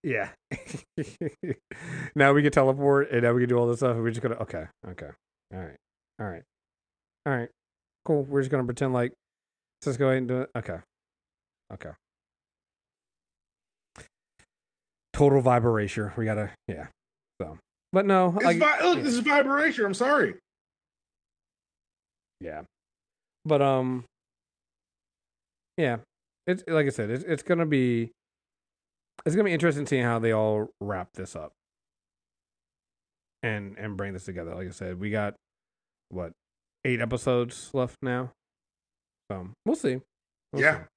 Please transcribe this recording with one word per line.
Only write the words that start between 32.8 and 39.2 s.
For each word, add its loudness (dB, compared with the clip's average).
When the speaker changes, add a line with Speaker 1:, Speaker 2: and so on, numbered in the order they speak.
Speaker 1:
and, -6
and -10
bring -6
this -12
together. -10
Like -10
I -14
said, -10
we -4
got, -2
what, -10
eight 0
episodes -2
left -4
now? -6